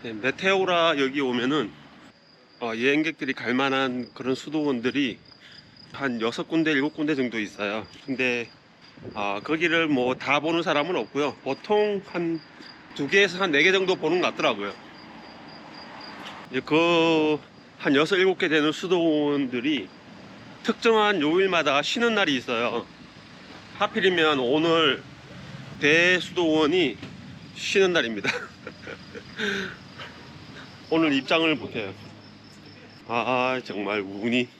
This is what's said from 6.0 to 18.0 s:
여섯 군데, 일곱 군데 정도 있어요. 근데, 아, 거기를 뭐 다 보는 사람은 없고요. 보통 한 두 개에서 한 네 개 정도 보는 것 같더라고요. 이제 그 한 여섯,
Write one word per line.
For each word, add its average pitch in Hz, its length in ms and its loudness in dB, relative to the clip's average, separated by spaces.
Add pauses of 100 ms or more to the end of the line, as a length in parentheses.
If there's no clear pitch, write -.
여섯 117 280 -2
군데, 160 240 2
일곱 143 220 0
군데 151 200 -2
정도 120 260 -2
있어요. 104 460 -6 (180)
근데, 120 460 -2 (640)
아, 101 280 -2
거기를 165 460 0
뭐 127 280 2
다 139 240 0
보는 165 220 -2
사람은 160 340 0
없고요. 131 380 -2 (100)
보통 208 600 0
한 165 340 -4 (540)
두 139 140 -4
개에서 180 340 4
한 180 100 0
네 143 100 4
개 185 100 6
정도 185 240 2
보는 156 240 0
것 127 120 2
같더라고요. 101 420 -2 (1800)
이제 127 100 -2
그 160 800 4 (400)
한 147 180 2
여섯, 160 200 4